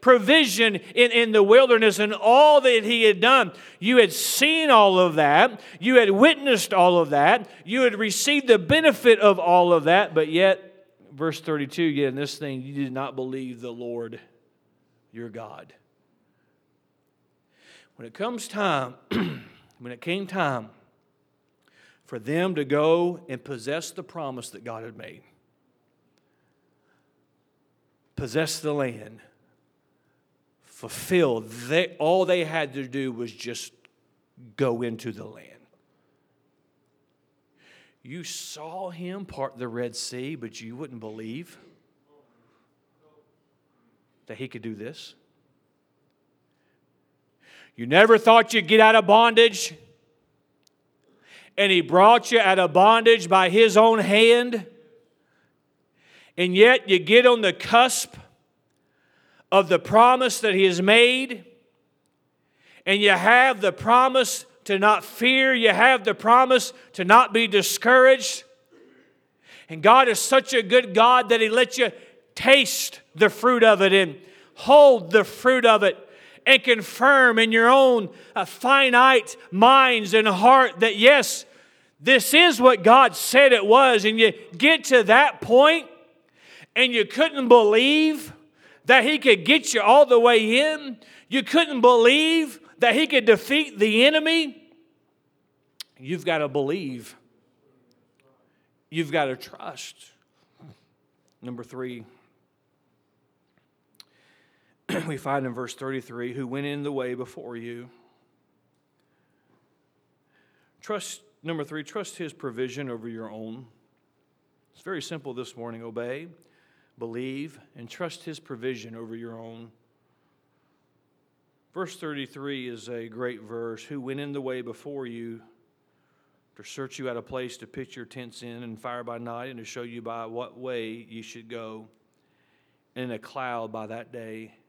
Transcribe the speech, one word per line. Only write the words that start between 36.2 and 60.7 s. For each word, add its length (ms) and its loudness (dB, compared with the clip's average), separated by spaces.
You 220 -18
saw 640 -16
him 340 -14
part 340 -12
the 100 -12
Red 260 -10
Sea, 400 -14
but 260 -18
you 160 -18
wouldn't 240 -18
believe 560 -18
that 120 -20
he 100 -14
could 140 -20
do 120 -12
this. 400 -20
You 100 -12
never 320 4
thought 340 4
you'd 160 -4
get 120 4
out 160 6
of 100 2
bondage, 680 2
and 160 0
he 80 2
brought 500 4
you 80 2
out 200 2
of 160 -2
bondage 560 4
by 180 2
his 300 4
own 200 4
hand. 680 0
And 180 -2
yet 320 4
you 100 2
get 280 4
on 160 2
the 100 0
cusp 600 -2
of 160 2
the 100 0
promise 600 2
that 140 -2
he 100 0
has 160 0